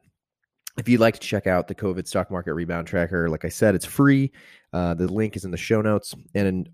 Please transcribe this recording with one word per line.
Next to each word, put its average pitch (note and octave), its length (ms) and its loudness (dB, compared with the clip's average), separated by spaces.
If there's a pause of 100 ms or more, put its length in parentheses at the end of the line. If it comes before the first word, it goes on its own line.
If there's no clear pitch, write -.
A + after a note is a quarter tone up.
(800)
If A2 100 -8
you'd A#2+ 120 6
like A2+ 140 4
to - 60 -20
check - 260 -2
out F2+ 220 2
the G2 60 -8
covid F#2 320 -4
stock F2+ 240 -4
market F2 240 -6
rebound E2+ 320 -6
tracker, E2+ 420 0
like D#2+ 160 -4
I E2 60 -4
said, G#2+ 240 4
it's F2 100 -2
free. C3+ 480 4 (400)
Uh, F2 220 0
the F2 180 -2
link G#2+ 240 -2
is G2 80 -10
in F#2 60 -8
the E2+ 80 -6
show A2 240 0
notes. G#2+ 320 0 (200)
And G2+ 140 2
in, F#2 260 -2